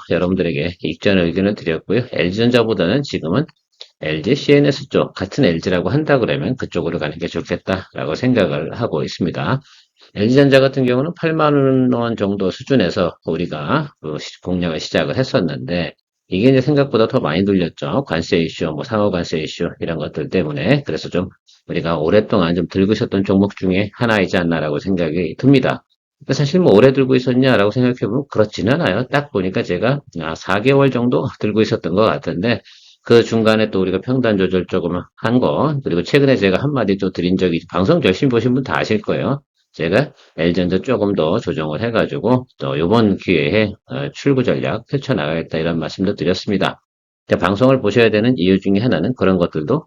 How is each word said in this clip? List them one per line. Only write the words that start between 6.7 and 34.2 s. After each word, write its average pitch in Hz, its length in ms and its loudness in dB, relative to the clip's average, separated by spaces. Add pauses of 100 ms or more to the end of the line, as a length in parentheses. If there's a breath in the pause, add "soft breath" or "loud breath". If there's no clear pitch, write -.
가는 76 180 -6
게 82 100 -6
좋겠다라고 82 880 -6
생각을 92 600 0
하고 90 280 -4
있습니다. 87 580 -4 (540 soft breath)
엘지전자 131 440 4
같은 135 260 2
경우는 127 340 0
팔만 143 720 2
원 117 220 -2
정도 101 340 0
수준에서 95 760 0
우리가 85 640 -4 (100)
그 76 160 -8
시-, - 240 -14
공략을 87 380 -4
시작을 78 380 -2
했었는데, 82 760 -2 (360)
이게 101 200 2
이제 135 120 4
생각보다 131 460 2
더 127 120 0
많이 82 240 0
눌렸죠. 95 640 -2
관세 82 320 0
이슈, 82 340 -2
뭐 71 120 -6
상호 104 280 0
관세 85 280 -4
이슈 80 280 -6 (120)
이런 82 180 -6
것들 76 320 -6
때문에. 87 560 0
그래서 - 240 -6
좀 90 180 -2 (400 soft breath)
우리가 82 300 -2
오랫동안 87 580 2
좀 85 120 -2
들고 95 260 2
있었던 101 300 -2
종목 98 340 2
중에 98 360 -2
하나이지 104 440 0
않나라고 78 420 -2
생각이 85 580 -2
듭니다. 127 460 4 (360)
근데 - 140 -4
사실 147 260 0
뭐 151 140 6
오래 123 200 8
들고 131 220 2
있었냐라고 127 540 2
생각해보면 123 640 -2
그렇지는 107 420 0
않아요. 131 380 0
딱 143 200 -4
보니까 95 320 -2
제가, 110 380 -2 (200)
아, 80 120 -6
사 95 280 -2
개월 139 300 4
정도 123 340 0 (140)
들고 107 220 0
있었던 98 320 -2
것 101 100 4
같은데, 87 580 -2 (420 soft breath)
그 117 200 6
중간에 110 460 2
또 98 120 0
우리가 95 200 0
평단 123 360 0